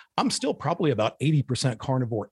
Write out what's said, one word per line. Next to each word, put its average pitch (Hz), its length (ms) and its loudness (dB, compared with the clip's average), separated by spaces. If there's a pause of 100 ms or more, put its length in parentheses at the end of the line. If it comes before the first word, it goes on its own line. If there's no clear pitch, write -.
(180)
I'm 226 120 0
still - 240 -2
probably 156 380 0
about 110 300 0
eighty 147 200 4
percent 123 380 -2
carnivore 117 520 -4